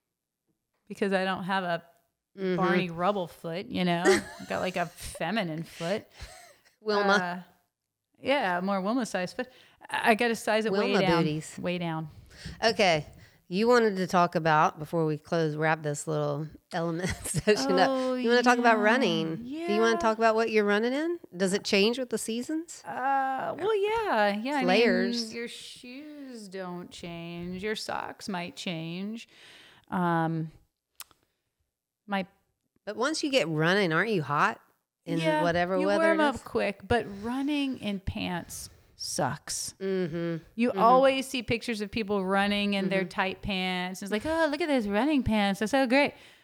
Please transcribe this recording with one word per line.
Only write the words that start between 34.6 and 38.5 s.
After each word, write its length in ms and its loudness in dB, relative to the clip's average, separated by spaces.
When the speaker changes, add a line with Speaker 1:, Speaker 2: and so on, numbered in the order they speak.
Speaker 2:
in 140 -4
Speaker 1:
Yeah, 240 0
Speaker 2:
whatever 340 0
Speaker 1:
you 100 0
Speaker 2:
weather 180 2
Speaker 1:
warm 140 4
Speaker 2:
it 40 2
Speaker 1:
up 120 2
Speaker 2:
is? 60 -12
Speaker 1:
quick, 460 -4
but 180 2
running 580 -2
in 200 -6
pants 680 -8